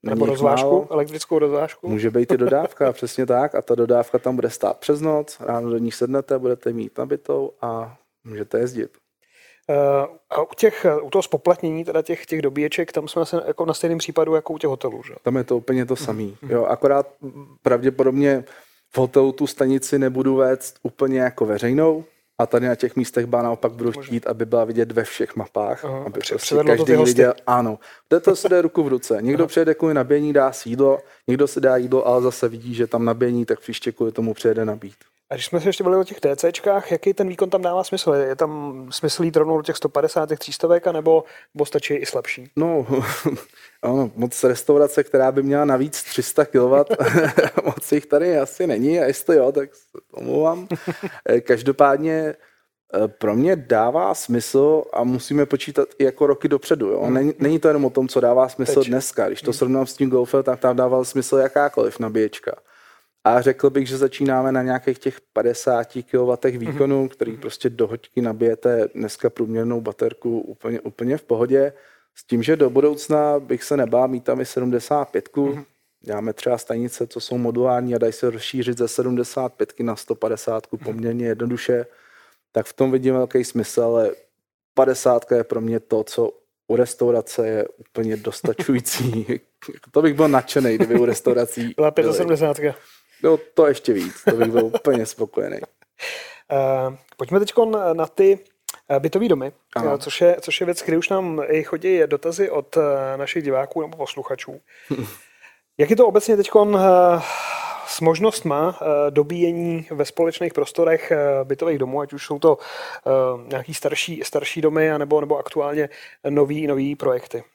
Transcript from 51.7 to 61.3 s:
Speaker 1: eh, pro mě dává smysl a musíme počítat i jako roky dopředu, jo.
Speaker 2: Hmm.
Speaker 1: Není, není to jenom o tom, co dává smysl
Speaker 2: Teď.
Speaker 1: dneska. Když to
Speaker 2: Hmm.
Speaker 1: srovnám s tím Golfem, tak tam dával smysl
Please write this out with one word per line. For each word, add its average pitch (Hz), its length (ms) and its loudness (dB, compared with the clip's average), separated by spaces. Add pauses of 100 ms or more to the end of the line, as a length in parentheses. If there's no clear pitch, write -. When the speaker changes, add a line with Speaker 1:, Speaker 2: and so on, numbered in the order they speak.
Speaker 1:
eh, 107 140 0
pro 107 280 -2
mě 165 200 2
dává 127 600 0
smysl 135 680 2 (100)
a 117 100 -2
musíme 127 420 0
počítat 143 420 -2 (120)
i 139 40 2
jako 135 240 2
roky 143 200 0
dopředu, 135 400 0
jo. - 160 0
Speaker 2:
Hmm. 123 100 0
Speaker 1:
Není, 139 260 2
není 151 200 0
to 160 80 2
jenom 147 180 4
o 123 40 2
tom, 131 180 0
co 127 120 0
dává 123 300 4
smysl 135 300 0
Speaker 2:
Teď. 123 100 2
Speaker 1:
dneska. 123 380 -2
Když 98 140 -6
to 120 100 -4
Speaker 2:
Hmm. - 60 -4
Speaker 1:
srovnám 131 300 0
s - 60 -14
tím 135 160 -2
Golfem, 127 340 2
tak 127 160 -2
tam 123 160 2
dával 127 300 2
smysl 135 320 -2